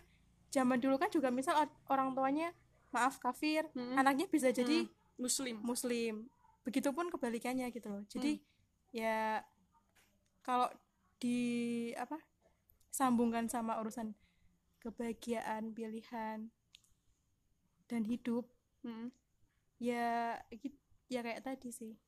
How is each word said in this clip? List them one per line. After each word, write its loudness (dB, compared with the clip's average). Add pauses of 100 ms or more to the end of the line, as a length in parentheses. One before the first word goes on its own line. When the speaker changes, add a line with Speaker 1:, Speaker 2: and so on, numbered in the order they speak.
(460)
Speaker 1:
zaman 4
dulu 6
kan 2
juga 4
misal 2
or-, 2 (100)
orang 2
tuanya, 0 (400)
maaf, 2
kafir, 0
Speaker 2:
Hmm. -4
Speaker 1:
anaknya 6
bisa 4
jadi 4
Speaker 2:
Hmm. -6 (260)
Muslim. -2
Speaker 1:
Muslim. 0 (480)
Begitupun 0
kebalikannya -2
gitu -10
loh. -8
Jadi -2
Speaker 2:
Hmm. -18 (500)
Speaker 1:
ya 0 (1200)
kalau 2 (480)
di, 0 (540)
apa, -6 (680)
sambungkan 2
sama -2
urusan -6 (680)
kebahagiaan, -4
pilihan, -8 (1300)
dan -2
hidup, -2 (380)
Speaker 2:
Hmm. -10 (680)
Speaker 1:
ya, 0 (160)
gi-, -10 (320)
ya -4
kayak -6
tadi -8
sih. -12 (140)